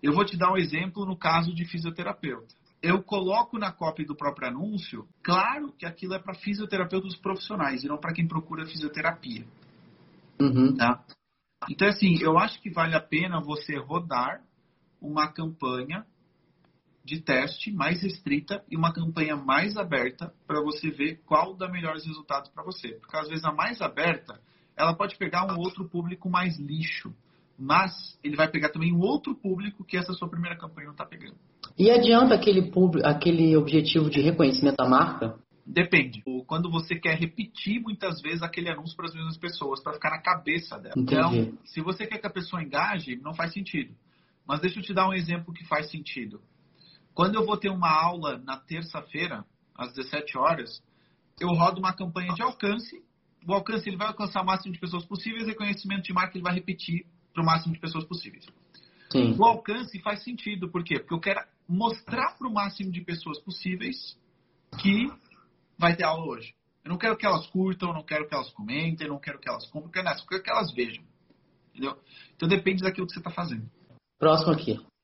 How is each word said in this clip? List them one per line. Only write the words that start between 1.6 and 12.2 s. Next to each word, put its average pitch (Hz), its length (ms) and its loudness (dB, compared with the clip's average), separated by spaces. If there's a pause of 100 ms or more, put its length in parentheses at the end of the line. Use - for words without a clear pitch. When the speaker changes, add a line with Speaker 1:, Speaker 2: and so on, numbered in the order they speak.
Speaker 1:
fisioterapeuta. 165 880 -8 (260)
Eu 180 220 0
coloco 208 560 -2
na 196 140 -4
copy 160 320 -6
do 147 100 -10
próprio 139 360 -6
anúncio, 151 580 -8 (120)
claro 240 520 0
que - 120 -16
aquilo 185 300 -8
é 190 60 -4
pra 190 140 -10
fisioterapeutas 190 800 -4
profissionais 175 680 -4
e 143 60 -6
não 147 100 -4
pra 165 140 -6
quem 165 160 0
procura 160 380 -6
fisioterapia. 151 760 -6 (960)
Speaker 2:
Uhum. 131 360 6
Speaker 1:
Tá? 120 280 2 (680)
Então, 196 180 4
assim, 190 320 4